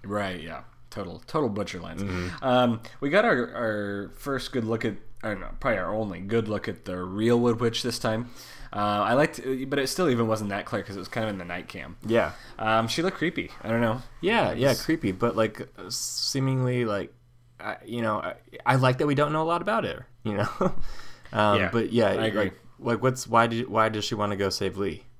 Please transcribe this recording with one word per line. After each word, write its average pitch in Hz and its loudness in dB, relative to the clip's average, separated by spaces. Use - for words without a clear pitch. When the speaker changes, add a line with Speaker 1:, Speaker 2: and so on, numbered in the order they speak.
Speaker 1:
Right, 98 -4
yeah. 80 -10
Total, 90 -10
total 151 0
butcher 101 -4
lines. 87 -8
Speaker 2:
Mm-hmm. 90 -4
Speaker 1:
Um, 123 4
we 143 -2
got 190 4
our, 233 4
our 101 -2
first - -6
good 123 0
look 113 -2
at, 104 -2
or 110 -4
no, 90 -8
probably 117 0
our 90 -2
only 101 -4
good 104 0
look 104 -2
at 101 -8
the 92 -4
real 107 2
Wood 117 2
Witch 117 0
this 120 -2
time. 113 -2
Uh, - -6
I 104 2
liked, 156 2
but 143 0
it 135 0
still 175 2
even 117 2
wasn't 107 0
that 101 -4
clear 104 -4
'cause 98 -10
it 98 -8
was 92 -10
kind 117 -4
of 110 -2
in 101 -6
the 87 -8
night 87 -8
cam. 69 -12
Speaker 2:
Yeah. 110 4
Speaker 1:
Um, 110 2
she 113 -2
looked 160 0
creepy. 151 -2
I - -6
don't 113 2
know. 120 2
Speaker 2:
Yeah, 185 2
Speaker 1:
It - -4
Speaker 2:
yeah, 131 4
Speaker 1:
was 117 2
Speaker 2:
creepy, 160 2
but, 117 0
like, 110 0
seemingly, 127 0
like, 101 -2
I, 104 -8
you 117 -4
know, 110 2
I, 90 -6
I 127 6
like 131 6
that 151 4
we 147 4
don't 147 4
know 156 2
a 160 0
lot 170 0
about 208 0
her, - -6
you 107 -2
know? 104 0
<laughs> 180 4
Um, 104 4
Speaker 1:
Yeah, 90 2
Speaker 2:
but 113 2
yeah, 110 6
Speaker 1:
I 101 2
agree. 104 2
Speaker 2:
like, 95 -2
like, 113 0
what's, 127 2
why 117 6
did, 113 -2
why 110 4
does 107 -2
she - -2
wanna 104 0
go 98 2
save 95 -2
Lee? 98 -4